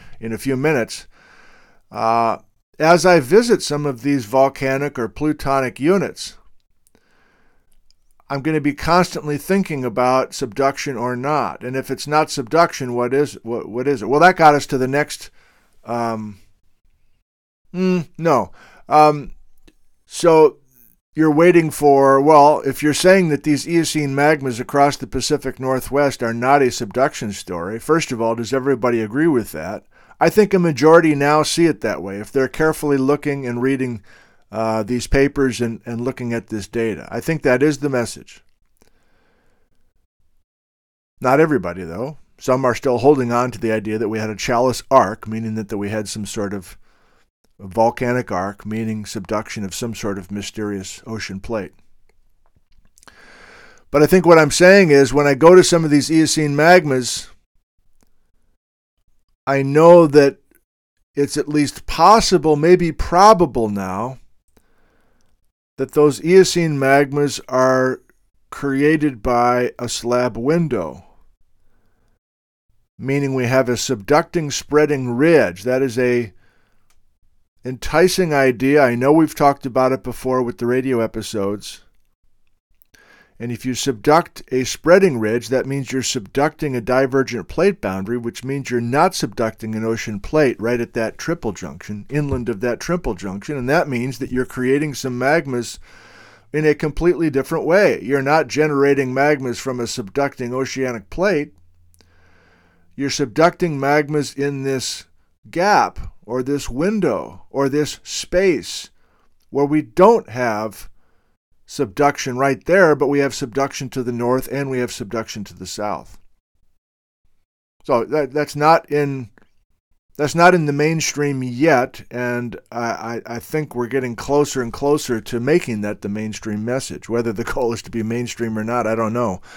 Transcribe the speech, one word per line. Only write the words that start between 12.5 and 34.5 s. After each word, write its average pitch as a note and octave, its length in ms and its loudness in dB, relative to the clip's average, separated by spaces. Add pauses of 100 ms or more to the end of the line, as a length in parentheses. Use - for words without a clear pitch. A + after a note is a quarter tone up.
what B2 180 -2
is, C#3 300 0
what, A2+ 240 -8
what B2 220 -6
is C3 120 -2
it? G#2 40 -8
Well, C#3 160 2
that F3+ 160 6
got D3+ 180 8
us C#3+ 120 -2
to D3 100 -2
the B2+ 100 0
next, C#3+ 440 -4 (520)
um, A2 560 -6 (1300)
mm, F3+ 340 -2 (100)
no. C#3+ 360 0 (340)
Um, D3 460 4 (720)
so D#3 540 4 (540)
you're D#3 160 2
waiting E3 420 4
for, C#3 500 4
well, D3 400 6
if - 200 -4
you're D3+ 120 2
saying F#3 360 4
that C#3+ 140 -2
these D3 240 -2
Eocene D3+ 480 -2
magmas C3+ 460 0
across C#3+ 340 2
the B2 120 -10
Pacific C3 520 -4
Northwest C3 640 -2
are A2+ 100 -2
not C3 280 2
a B2+ 100 2
subduction A#2 600 -4
story, F#2 460 -8
first D3+ 340 -2
of A2 80 -4
all, A2+ 140 0
does A#2 180 -8
everybody B2+ 480 0
agree A#2 260 -2
with B2 240 0
that? E2+ 320 -10 (380)
I E3 80 4
think G3+ 240 2
a F#3+ 60 4
majority D#3+ 560 6
now D3 280 2
see E3 220 0
it - 160 0
that G2+ 200 -4
way. G2 180 -10
If G#2+ 120 -14
they're C3 160 0
carefully D3+ 480 -2
looking C#3 500 -2
and A#2+ 160 -6
reading B2+ 420 -2 (480)